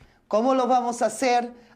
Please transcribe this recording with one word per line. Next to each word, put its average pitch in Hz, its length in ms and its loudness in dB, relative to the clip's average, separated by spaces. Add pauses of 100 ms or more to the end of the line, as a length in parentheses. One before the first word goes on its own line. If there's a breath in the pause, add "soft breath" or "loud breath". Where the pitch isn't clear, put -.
(280 soft breath)
¿Cómo 233 260 2
lo 262 140 2
vamos 240 340 0
a 233 60 0
hacer? 240 440 0 (240 loud breath)